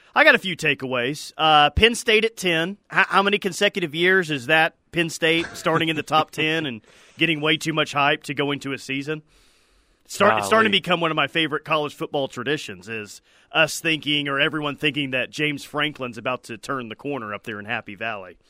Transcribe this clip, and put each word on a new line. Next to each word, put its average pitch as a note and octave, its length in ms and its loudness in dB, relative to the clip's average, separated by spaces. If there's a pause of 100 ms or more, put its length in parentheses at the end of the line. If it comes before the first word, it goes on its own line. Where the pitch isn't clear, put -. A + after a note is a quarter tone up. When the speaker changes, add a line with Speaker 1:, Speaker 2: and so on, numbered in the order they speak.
(140)
Speaker 1:
I C4+ 80 4
got D4 140 6
a - 20 2
few F3+ 180 -6
takeaways. C3+ 800 -2
Uh, D3+ 340 6
Penn A3+ 260 4
State A3 280 2
at A3+ 120 -2
ten. F3 400 0 (160)
H-, F3+ 160 4
how F#3+ 160 4
many G3+ 140 2
consecutive F#3 580 -2
years F3 340 4
is C3+ 160 -4
that D#3+ 280 4 (180)
Penn E3+ 180 0
State E3 440 2
starting D#3+ 340 0
in D#3+ 80 0
the D3 80 -2
top D#3 260 2
<laughs> - 20 -20
ten D#3 340 -2
and A2+ 160 -8 (340)
getting D#3+ 260 2
way D#3 140 2
too D#3 180 -4
much D3+ 180 0
hype D3 320 2
to C#3+ 100 -6
go C#3+ 160 -2
into C#3 220 -6
a B2+ 60 -6
season? C#3 440 -6 (840)
Start, G#3+ 320 4
it's G3+ 80 0
starting G#3+ 260 4
to G3 40 6
Speaker 2:
Golly. F3+ 40 2
Speaker 1:
become E3+ 200 0
one E3 100 2
of D#3 60 -2
my D3 100 2
favorite D3+ 380 -2
college D3+ 300 -2
football D3 340 -2
traditions A2+ 600 -6
is G#2+ 320 -12 (320)
us D3+ 280 -2
thinking D3 480 -4
or C#3 120 -2
everyone D3 360 -4
thinking C#3+ 360 -4
that B2+ 180 -4
James D3 340 -6
Franklin's C#3 540 -6
about B2 260 -6
to A2+ 140 -12
turn B2+ 300 -8
the A2 80 -12
corner B2 360 -8
up G2+ 120 -10
there G#2+ 160 -10
in G2+ 60 -12
Happy G#2+ 280 -8
Valley. G2 420 -10 (140)